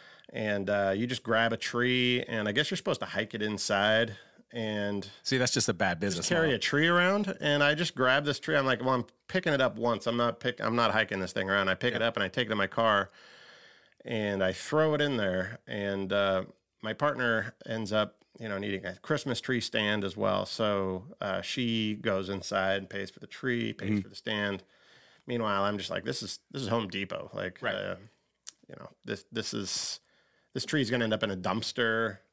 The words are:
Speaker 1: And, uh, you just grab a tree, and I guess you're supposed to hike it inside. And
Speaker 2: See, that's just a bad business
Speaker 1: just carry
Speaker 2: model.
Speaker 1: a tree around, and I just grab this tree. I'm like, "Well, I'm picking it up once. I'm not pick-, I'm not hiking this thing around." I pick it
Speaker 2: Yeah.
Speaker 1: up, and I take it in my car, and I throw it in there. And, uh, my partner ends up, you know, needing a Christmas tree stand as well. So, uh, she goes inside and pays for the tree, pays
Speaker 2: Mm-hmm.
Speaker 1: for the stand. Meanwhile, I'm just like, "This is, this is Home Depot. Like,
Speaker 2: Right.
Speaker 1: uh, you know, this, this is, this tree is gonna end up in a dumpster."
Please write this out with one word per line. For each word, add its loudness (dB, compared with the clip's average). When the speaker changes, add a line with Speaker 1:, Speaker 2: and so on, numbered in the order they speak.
Speaker 1:
And, 0
uh, 4
you 0
just -6
grab 4
a 0
tree, 2
and -2
I 2
guess 2
you're -2
supposed -2
to -6
hike -4
it -4
inside. 2
And -4
Speaker 2:
See, 0
that's 2
just 2
a 2
bad 0
business -2
Speaker 1:
just 0
carry 4
Speaker 2:
model. 2
Speaker 1:
a -6
tree 2
around, 2
and 2
I 6
just -2
grab 4
this -2
tree. 0
I'm 4
like, 2
"Well, 2
I'm 0
picking 0
it 2
up 2
once. 0
I'm 0
not 0
pick-, -2
I'm 0
not 4
hiking 2
this -4
thing -2
around." 4
I 2
pick 0
it -2
Speaker 2:
Yeah. 2
Speaker 1:
up, -2
and 0
I 0
take -2
it -4
in 0
my 2
car, 4
and 0
I 4
throw 2
it 0
in 2
there. -2
And, -2
uh, 2
my -6
partner 0
ends -4
up, 0
you -8
know, -2
needing -4
a -6
Christmas -2
tree -2
stand 0
as -6
well. 0
So, -2
uh, -4
she -2
goes -2
inside 0
and -8
pays -8
for -20
the -12
tree, -4
pays -6
Speaker 2:
Mm-hmm. 2
Speaker 1:
for -8
the -20
stand. -4
Meanwhile, 0
I'm 0
just -6
like, -4
"This -4
is, -10
this -6
is -4
Home 0
Depot. -6
Like, -6
Speaker 2:
Right. -2
Speaker 1:
uh, -4
you -16
know, -16
this, -6
this -4
is, -4
this -4
tree 0
is 0
gonna 2
end 0
up -2
in 0
a -4
dumpster." 0